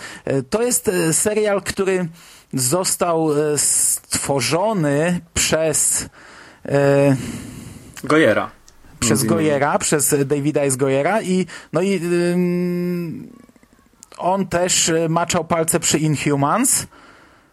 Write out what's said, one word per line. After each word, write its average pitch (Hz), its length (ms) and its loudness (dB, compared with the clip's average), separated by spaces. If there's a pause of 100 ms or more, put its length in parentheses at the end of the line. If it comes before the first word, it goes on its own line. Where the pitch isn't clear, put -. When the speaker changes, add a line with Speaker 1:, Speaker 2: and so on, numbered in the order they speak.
(240)
Speaker 1:
E, 135 180 0
to 208 200 -2
jest, 240 260 -2
e, 170 240 2
serial, 208 500 0
który 185 460 -2 (440)
został, 160 800 0
e, 151 260 0
stworzony 156 1600 0 (140)
przez, - 760 0 (600)
e, 139 480 4 (880)
Speaker 2:
Goyera. 131 460 2 (500)
Speaker 1:
przez 120 100 0
Speaker 2:
Między - 160 0
innymi. 165 180 0
Speaker 1:
Goyera, 151 340 2
przez 151 360 0 (120)
Davida 147 360 0
S. 139 140 0
Goyera 143 460 0
i, 185 240 0 (260)
no 156 100 0
i, 190 220 0
ym, 175 1200 -2 (880)
on 185 280 0
też, 175 420 0
e, 165 200 2
maczał 170 360 0
palce 165 360 0
przy - 180 0
Inhumans. 147 880 0 (680)